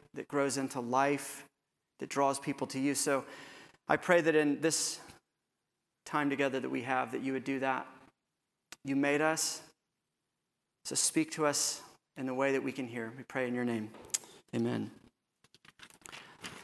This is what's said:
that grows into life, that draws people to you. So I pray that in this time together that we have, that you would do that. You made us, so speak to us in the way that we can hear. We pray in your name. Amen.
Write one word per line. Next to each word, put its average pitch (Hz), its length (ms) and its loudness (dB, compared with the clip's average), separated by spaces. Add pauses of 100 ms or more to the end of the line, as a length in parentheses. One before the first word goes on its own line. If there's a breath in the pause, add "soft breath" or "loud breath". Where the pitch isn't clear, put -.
(160)
that - 120 -8
grows 139 300 2
into 135 220 -2
life, 135 680 0 (540)
that 127 100 -8
draws 139 300 2
people 135 260 -4
to 135 140 -6
you. 139 160 0
So 139 280 2 (640 loud breath)
I 151 100 6
pray 175 240 6
that 156 120 4
in 147 280 4
this - 380 0 (1040)
time 147 260 0
together 135 280 2
that 127 100 -4
we 131 120 -2
have, 127 300 0
that 127 100 -2
you 135 120 -2
would 131 100 -4
do 135 160 -2
that. 131 260 -2 (960)
You 135 120 -2
made 143 260 4
us, 160 400 0 (1200)
so 135 100 -6
speak 156 380 2
to 156 120 2
us - 380 0 (340)
in 135 80 -6
the 131 80 -4
way 135 180 2
that 135 100 2
we 127 120 -4
can 131 120 -6
hear. 117 300 -8
We 135 80 -14
pray 131 240 -2
in 123 80 -2
your 123 80 0
name. 113 300 -2 (600 loud breath)
Amen. 117 380 0 (1700 loud breath)